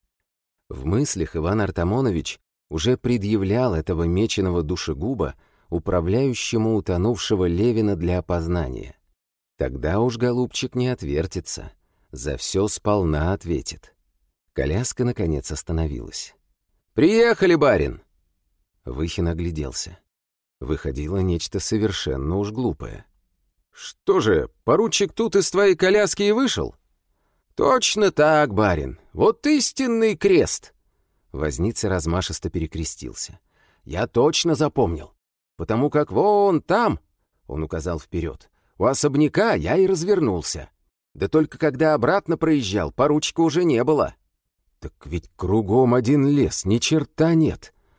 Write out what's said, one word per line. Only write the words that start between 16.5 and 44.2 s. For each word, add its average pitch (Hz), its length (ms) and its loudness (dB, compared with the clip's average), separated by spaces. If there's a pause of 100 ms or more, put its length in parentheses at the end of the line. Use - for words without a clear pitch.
«Приехали, 202 640 4
барин!» 95 460 2 (840)
Выхин 82 460 -4
огляделся. 82 680 -6 (640)
Выходило 73 580 -6
нечто 92 420 -2
совершенно 90 800 -2
уж 101 140 -4
глупое. 107 540 -6 (680)
«Что - 480 -2
же, 101 300 2 (160)
поручик 196 480 2
тут 220 240 0
из 185 140 2
твоей 196 240 4
коляски 202 480 2
и 202 100 4
вышел?» 226 420 -2 (800)
«Точно 214 560 2
так, 151 420 4
барин, 85 460 0 (140)
вот 220 340 2
истинный 233 720 2
крест!» - 560 2 (580)
Возница 78 560 -2
размашисто 85 640 -2
перекрестился. - 880 -8 (460)
«Я 101 200 -4
точно 151 500 2
запомнил, 110 580 0 (480)
потому 113 300 0
как 147 200 0
вон 196 480 4
там, — 196 400 0 (480)
он 73 140 -6
указал 80 380 -6
вперёд, — 80 500 -8 (300)
у 92 60 0
особняка 147 680 2
я 98 240 0
и 190 80 6
развернулся. 160 840 0 (420)
Да 98 140 -4
только 156 320 0
когда 156 340 2
обратно 156 420 0
проезжал, 104 560 0
поручика 151 500 0
уже 165 220 2
не 127 200 2
было». 135 320 0 (640)